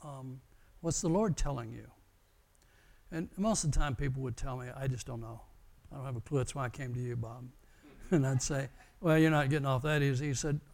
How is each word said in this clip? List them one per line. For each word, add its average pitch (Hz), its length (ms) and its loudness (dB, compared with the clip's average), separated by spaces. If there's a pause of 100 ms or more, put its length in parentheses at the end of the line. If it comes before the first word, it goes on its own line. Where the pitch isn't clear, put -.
um, 131 380 -12 (400)
what's 165 180 -2
the 170 100 0
Lord 185 280 2
telling 123 340 -2
you?" 117 180 -14 (1200)
And 165 280 -6
most 208 260 2
of 156 80 2
the - 80 4
time 139 160 2
people 135 280 -2
would 123 120 -4
tell 131 220 -6
me, 123 120 -10
"I 135 180 -6
just 123 200 -4
don't 120 140 -8
know. 113 200 -12 (500)
I 143 60 -10
don't 131 80 -8
have 131 100 -6
a 113 60 -6
clue. 147 160 -2
That's 127 180 -2
why 135 100 -2
I 123 40 -4
came 127 240 -8
to 123 80 -4
you, 120 160 -4
Bob." 120 320 -10 (300)
<laughs> - 320 -12
And 147 140 6
I'd 131 160 2
say, 139 280 -2 (320)
"Well, 160 160 6
you're 160 140 8
not 147 180 4
getting 143 160 2
off 131 160 2
that 151 200 2
easy." 139 260 2
He 139 60 0
said, 147 280 0 (120)